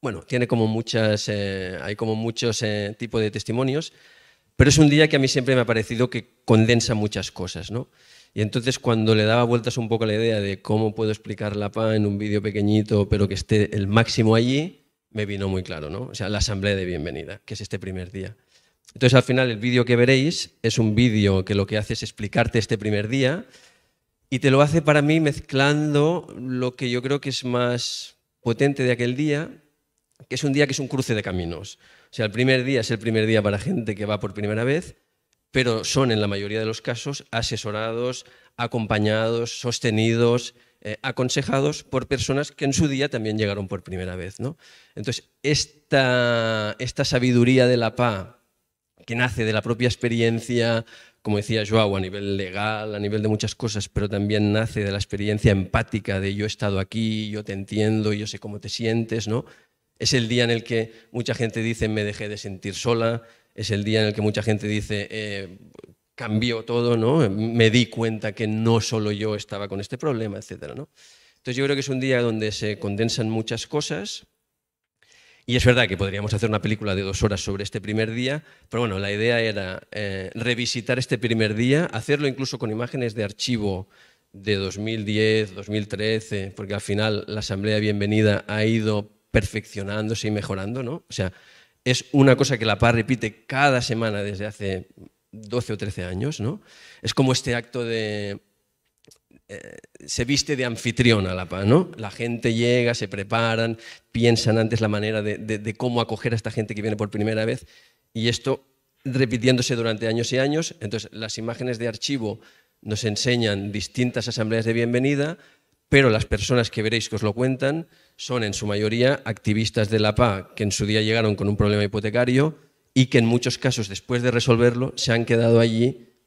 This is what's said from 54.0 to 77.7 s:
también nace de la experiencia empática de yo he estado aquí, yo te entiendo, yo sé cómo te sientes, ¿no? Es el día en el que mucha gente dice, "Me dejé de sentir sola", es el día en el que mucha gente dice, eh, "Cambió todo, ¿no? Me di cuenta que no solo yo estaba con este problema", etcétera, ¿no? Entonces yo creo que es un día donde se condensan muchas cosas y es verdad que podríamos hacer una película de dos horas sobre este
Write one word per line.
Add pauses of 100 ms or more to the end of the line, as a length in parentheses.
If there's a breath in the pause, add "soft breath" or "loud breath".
también
nace
de
la
experiencia
empática
de
yo
he
estado
aquí,
yo
te
entiendo,
yo
sé
cómo
te
sientes,
¿no? (560 loud breath)
Es
el
día
en
el
que (200 loud breath)
mucha
gente
dice,
"Me
dejé
de
sentir
sola", (320 soft breath)
es
el
día
en
el
que
mucha
gente
dice,
eh, (560)
"Cambió
todo,
¿no?
Me
di
cuenta
que
no
solo
yo
estaba
con
este
problema",
etcétera,
¿no? (500 soft breath)
Entonces
yo
creo
que
es
un
día
donde
se
condensan
muchas
cosas (1200 soft breath)
y
es
verdad
que
podríamos
hacer
una
película
de
dos
horas
sobre
este